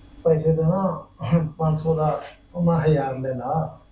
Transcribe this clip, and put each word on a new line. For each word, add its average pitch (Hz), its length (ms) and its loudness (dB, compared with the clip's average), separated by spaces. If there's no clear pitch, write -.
ਪੈਸੇ 160 320 2
ਤਾਂ 160 80 0
ਨਾ, 180 440 0
ਪੰਜ 156 220 0
ਸੌ 160 160 0
ਦਾ 151 260 -2
ਉਹ 175 80 -2
ਮੈਂ 165 160 2
ਹਜ਼ਾਰ 135 400 2
ਲੈ 131 140 -4
ਲਾ, 135 460 -4